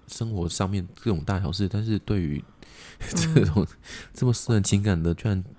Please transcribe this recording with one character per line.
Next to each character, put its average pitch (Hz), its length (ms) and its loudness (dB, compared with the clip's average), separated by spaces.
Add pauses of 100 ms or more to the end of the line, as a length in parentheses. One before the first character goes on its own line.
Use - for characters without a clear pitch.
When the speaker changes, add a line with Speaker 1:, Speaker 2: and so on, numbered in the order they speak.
Speaker 1:
生 113 240 -6
活 87 160 -2
上 95 220 -2
面 95 180 -4 (140)
各 113 100 0
种 80 140 -2
大 98 160 0
小 78 100 -2
事， 95 180 0
但 104 160 -2
是 110 140 0
对 101 220 -2
于 73 200 -2
Speaker 2:
嗯。 - 120 -18 (500)
Speaker 1:
<laughs> 165 320 0
这 117 100 8
种 87 220 2 (460)
这 - 120 -2
么 123 60 4
私 117 220 0
人 101 100 4
情 101 180 4
感 98 200 2
的， 85 140 2
居 - 120 -4
然 95 160 0 (160)